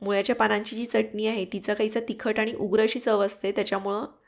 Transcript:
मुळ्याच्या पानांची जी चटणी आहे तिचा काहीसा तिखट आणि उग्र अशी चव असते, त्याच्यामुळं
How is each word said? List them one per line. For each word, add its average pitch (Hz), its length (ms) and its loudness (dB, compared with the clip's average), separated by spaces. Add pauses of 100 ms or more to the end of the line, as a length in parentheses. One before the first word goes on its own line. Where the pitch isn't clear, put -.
मुळ्याच्या 202 340 2
पानांची 214 400 0
जी 233 100 -4
चटणी 220 420 0
आहे 220 180 -2
तिचा 202 280 -4
काहीसा 214 260 0
तिखट 220 400 -2
आणि 220 160 0
उग्र 202 260 2
अशी 220 180 2
चव 214 220 2
असते, 196 300 0
त्याच्यामुळं 196 540 -2 (220)